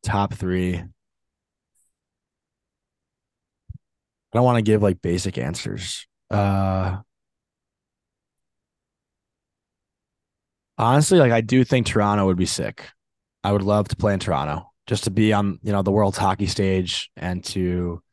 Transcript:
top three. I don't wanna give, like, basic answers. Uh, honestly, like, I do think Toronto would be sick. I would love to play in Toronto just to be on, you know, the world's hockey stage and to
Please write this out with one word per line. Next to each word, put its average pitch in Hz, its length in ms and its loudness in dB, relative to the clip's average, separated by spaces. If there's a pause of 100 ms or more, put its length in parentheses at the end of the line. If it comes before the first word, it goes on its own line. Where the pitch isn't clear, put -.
top 101 320 -2
three. 90 400 -2
I 87 120 -10 (3500)
don't 120 120 2
wanna 120 180 4
give, 107 200 4
like, 95 200 2
basic 92 360 -4
answers. - 680 -8 (240)
Uh, 98 680 0 (3750)
honestly, 139 400 4
like, 127 140 6
I 117 80 4
do 123 240 4
think 123 220 0
Toronto 101 400 2
would 92 100 2
be 90 100 0
sick. - 420 -8 (560)
I 101 80 0
would 101 100 2
love 104 260 2
to - 80 -6
play 104 180 0
in 92 60 -2
Toronto 73 500 -4 (160)
just - 180 -4
to 107 60 -2
be 107 220 2
on, 101 300 0
you 107 100 -4
know, 101 100 0
the 98 100 0
world's 98 260 2
hockey 95 280 0
stage 95 680 -2
and 90 280 -8
to 90 580 -4 (100)